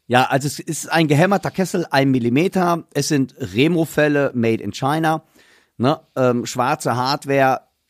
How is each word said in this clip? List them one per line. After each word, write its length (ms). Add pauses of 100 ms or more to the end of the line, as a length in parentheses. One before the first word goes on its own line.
Ja, 180
also 220
es 120
ist 320
ein 160
gehämmerter 440
Kessel, 400
ein 200
Millimeter. 840
Es 140
sind 300
Remo-Felle 960
made 280
in 100
China. 520 (520)
Ne? 240 (160)
Ähm, 300
schwarze 500
Hardware. 640 (280)